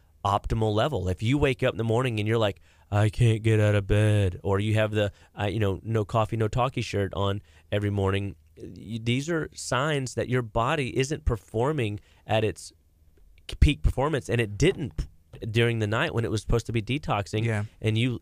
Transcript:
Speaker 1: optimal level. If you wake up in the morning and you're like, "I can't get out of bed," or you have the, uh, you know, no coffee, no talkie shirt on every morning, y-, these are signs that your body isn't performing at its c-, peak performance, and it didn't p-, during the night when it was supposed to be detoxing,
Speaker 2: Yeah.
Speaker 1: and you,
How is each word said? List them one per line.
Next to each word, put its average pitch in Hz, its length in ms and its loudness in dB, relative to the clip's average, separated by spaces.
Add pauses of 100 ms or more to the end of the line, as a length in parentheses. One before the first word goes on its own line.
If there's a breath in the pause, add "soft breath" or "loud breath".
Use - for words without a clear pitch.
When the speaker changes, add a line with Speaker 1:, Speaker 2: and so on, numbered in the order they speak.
(260 soft breath)
Speaker 1:
optimal 107 480 2
level. 107 340 0
If 92 160 -2
you 127 140 2
wake 139 260 2
up 127 100 2
in - 40 -12
the 117 60 -2
morning 113 360 0
and 104 80 -2
you're 113 120 2
like, 104 200 0 (320 soft breath)
"I 104 180 4
can't 110 340 4
get 110 160 4
out 104 160 4
of 101 120 0
bed," 104 560 4
or 98 160 2
you 107 160 0
have 110 160 2
the, 104 200 2 (280 soft breath)
uh, 101 60 0
you 104 140 -2
know, 98 240 2
no 110 220 0
coffee, 113 320 0
no 110 100 2
talkie 123 340 -2
shirt 98 340 -2
on 98 260 0 (300 soft breath)
every 104 200 0
morning, 98 440 0 (220)
y-, 110 440 -10
these 127 280 0
are 160 240 -2
signs 139 600 -2
that 113 140 -2
your 127 120 0
body 123 560 -2
isn't 135 280 -2
performing 117 760 0 (260 soft breath)
at 110 180 2
its - 280 -4 (800)
c-, - 100 -10
peak 151 240 -4
performance, 139 460 -2
and 117 120 0
it 104 160 -8
didn't 151 400 -2
p-, - 80 -6 (460)
during 117 280 2
the 107 80 0
night 123 280 -2
when 117 100 0
it 82 60 -4
was 107 100 -2
supposed - 240 0
to 113 60 -6
be 113 100 0
detoxing, 113 640 -2
Speaker 2:
Yeah. 107 200 -2 (160)
Speaker 1:
and 110 160 0
you, 120 240 0